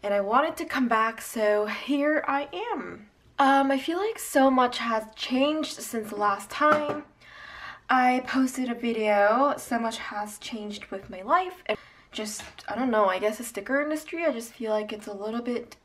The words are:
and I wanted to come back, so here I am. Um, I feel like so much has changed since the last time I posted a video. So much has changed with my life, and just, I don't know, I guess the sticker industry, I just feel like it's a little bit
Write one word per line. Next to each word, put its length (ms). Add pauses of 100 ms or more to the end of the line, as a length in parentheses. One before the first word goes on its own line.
and 100
I 60
wanted 380
to 80
come 240
back, 320
so 460
here 600
I 220 (240)
am. 340 (320)
Um, 320
I 80
feel 180
like 220
so 320
much 280
has 260 (100)
changed 640
since 300
the 80
last 320
time 560 (840)
I 380
posted 420
a 60
video. 800
So 240
much 200
has 400
changed 480
with 220
my 120
life, 460
and 100 (340)
just, 320 (240)
I 80
don't 160
know, 140
I 140
guess 180
the 80
sticker 360
industry, 440
I 80
just 180
feel 200
like 200
it's 160
a 60
little 280
bit 440